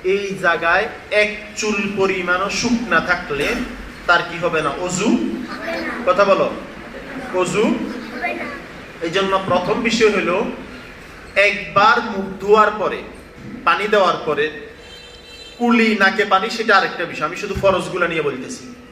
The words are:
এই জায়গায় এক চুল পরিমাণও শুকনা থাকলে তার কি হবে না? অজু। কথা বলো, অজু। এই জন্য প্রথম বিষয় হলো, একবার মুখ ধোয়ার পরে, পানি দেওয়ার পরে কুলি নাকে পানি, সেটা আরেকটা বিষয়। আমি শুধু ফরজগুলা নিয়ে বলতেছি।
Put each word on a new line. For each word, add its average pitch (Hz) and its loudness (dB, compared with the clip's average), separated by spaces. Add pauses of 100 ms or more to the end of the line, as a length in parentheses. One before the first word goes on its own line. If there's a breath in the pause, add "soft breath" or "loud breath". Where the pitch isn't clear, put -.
এই 196 0
জায়গায় 165 2 (220)
এক 208 0 (120)
চুল 202 -2
পরিমাণও 185 0
শুকনা 226 0
থাকলে 156 -2 (580)
তার 170 4 (100)
কি 170 -8
হবে 160 0
না? 147 0
অজু। 180 0 (760)
কথা 185 4
বলো, 170 4 (840)
অজু। 185 2 (1300)
এই 165 -4
জন্য 190 2
প্রথম 208 2
বিষয় 226 4
হলো, 185 0 (920)
একবার 202 4
মুখ 196 -6
ধোয়ার 208 6
পরে, 131 -2 (600)
পানি 185 2
দেওয়ার 196 4 (120)
পরে 151 0 (1080)
কুলি 226 4
নাকে 196 4
পানি, 202 2
সেটা 220 2
আরেকটা 175 0
বিষয়। 139 -4
আমি 175 -4
শুধু 190 -6
ফরজগুলা 180 2
নিয়ে 160 -2
বলতেছি। 127 -6 (180)